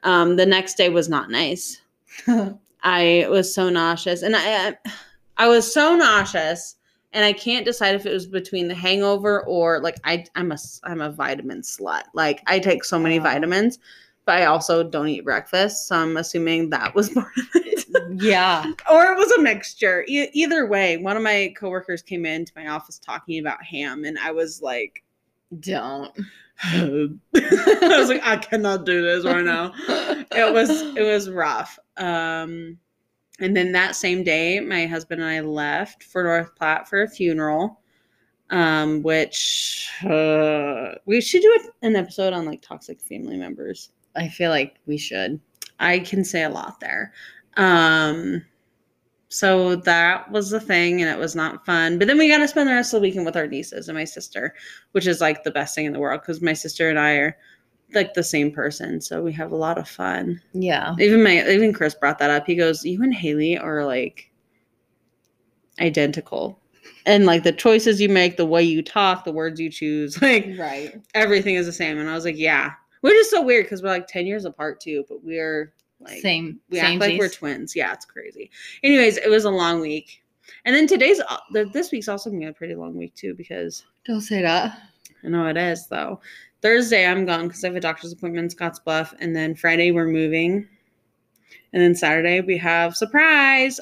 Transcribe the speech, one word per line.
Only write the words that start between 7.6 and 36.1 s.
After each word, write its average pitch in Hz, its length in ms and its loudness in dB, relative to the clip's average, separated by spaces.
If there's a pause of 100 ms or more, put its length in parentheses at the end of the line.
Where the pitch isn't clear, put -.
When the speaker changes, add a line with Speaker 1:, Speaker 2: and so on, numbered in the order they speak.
Speaker 1:
decide 214 320 0
if 202 100 -4
it 202 80 -4
was 185 140 -4
between 185 400 -6
the 175 80 -8
hangover 202 680 0
or, 165 340 2
like, 165 240 -4
I, 170 220 -2 (100)
I'm 180 160 -4
a 147 40 -6
s-, - 280 -16
I'm 170 160 -8
a 151 120 -6
vitamin - 500 -6
slut. - 420 -8 (100)
Like, 151 340 -2
I 190 120 2
take 190 240 0
so 170 160 -2
many 165 200 2
Speaker 2:
Wow. 156 60 0
Speaker 1:
vitamins, 175 540 0 (460)
but 175 100 2
I 180 100 4
also 165 380 2
don't 151 240 -4
eat 123 160 -4
breakfast, 185 640 -2
so 185 80 -2
I'm 160 220 0
assuming 165 540 -2
that - 220 -4
was 202 160 2
<laughs> - 40 -10
part 226 240 -2
of 254 80 -4 (100)
it. 349 100 2 (560)
Speaker 2:
Yeah. 180 500 2 (200)
Speaker 1:
Or 330 140 10
it 370 120 4
was 415 140 4
a 466 100 6
mixture. 208 640 0
E-, 277 260 -2
either 302 340 2
way, 190 300 2
one 190 200 -2
of 220 60 -2
my 202 340 0
coworkers 185 460 -8
came 175 220 -8
into 160 300 -8
my 156 120 -16
office 156 320 -10
talking 160 400 -10
about 151 240 -8
ham, 147 420 -8
and 156 140 -8
I 151 120 -6
was 160 300 -6
like, 120 420 -8 (560)
Speaker 2:
Don't. 139 520 -8 (280)
Speaker 1:
<laughs> - 240 -20
I 156 440 -2 (920)
was 254 120 4
like, 269 140 0
"I 220 140 2
cannot 196 480 -2
do 175 160 2
this 175 240 0
right 175 200 2
now." 170 280 -2 (140)
Speaker 2:
<laughs> 302 440 -4
Speaker 1:
It 226 220 4
was, 240 160 4 (260)
it 226 60 0
was 208 280 0
rough. 151 500 -4 (180)
Um, 165 800 -6 (600)
and 190 180 0
then 180 140 2
that 185 240 0
same 185 280 -2
day, 170 360 0
my 175 260 -4
husband 165 360 -8
and 160 80 -4
I 160 100 -4
left 151 640 -6
for 185 200 -6